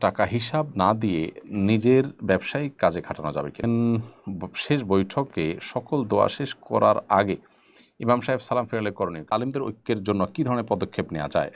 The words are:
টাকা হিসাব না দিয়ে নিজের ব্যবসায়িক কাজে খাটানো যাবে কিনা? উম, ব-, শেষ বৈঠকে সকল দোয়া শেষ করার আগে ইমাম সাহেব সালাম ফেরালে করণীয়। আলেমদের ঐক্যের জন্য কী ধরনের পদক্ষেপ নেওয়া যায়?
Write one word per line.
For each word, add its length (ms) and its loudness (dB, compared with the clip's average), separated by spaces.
টাকা 240 2
হিসাব 420 -2
না 180 4
দিয়ে 360 0
নিজের 600 4
ব্যবসায়িক 540 -2
কাজে 240 2
খাটানো 320 -6
যাবে 180 -4
কিনা? 180 -4
উম, 320 2
ব-, 260 -8
শেষ 300 -2
বৈঠকে 760 0
সকল 440 -4
দোয়া 240 4
শেষ 260 -6
করার 420 2
আগে 280 4
ইমাম 200 2
সাহেব 200 -2
সালাম 260 -2
ফেরালে 240 -2
করণীয়। 400 -4
আলেমদের 320 -2
ঐক্যের 400 -4
জন্য 320 2
কী 100 0
ধরনের 240 0
পদক্ষেপ 440 -2
নেওয়া 160 -4
যায়? 280 0